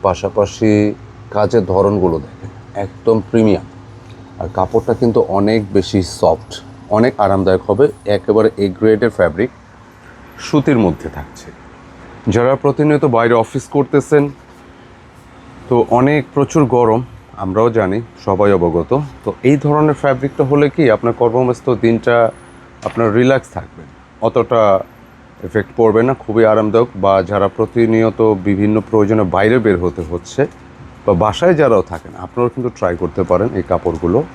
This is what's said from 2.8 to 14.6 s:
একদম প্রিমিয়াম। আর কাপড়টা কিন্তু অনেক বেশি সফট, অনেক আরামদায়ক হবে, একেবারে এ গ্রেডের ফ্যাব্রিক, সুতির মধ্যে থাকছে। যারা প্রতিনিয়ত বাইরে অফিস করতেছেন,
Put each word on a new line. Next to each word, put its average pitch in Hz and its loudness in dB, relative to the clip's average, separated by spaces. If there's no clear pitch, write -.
একদম 113 -2
প্রিমিয়াম। 110 2
আর 87 -8
কাপড়টা 110 -2
কিন্তু 117 2
অনেক 107 0
বেশি 98 0
সফট, - 0
অনেক 127 2
আরামদায়ক 95 0
হবে, 101 2
একেবারে 107 2
এ - 0
গ্রেডের 110 2
ফ্যাব্রিক, 90 -2
সুতির 143 0
মধ্যে 78 -4
থাকছে। - -16
যারা 123 2
প্রতিনিয়ত 147 2
বাইরে 117 2
অফিস 131 -6
করতেছেন, 143 2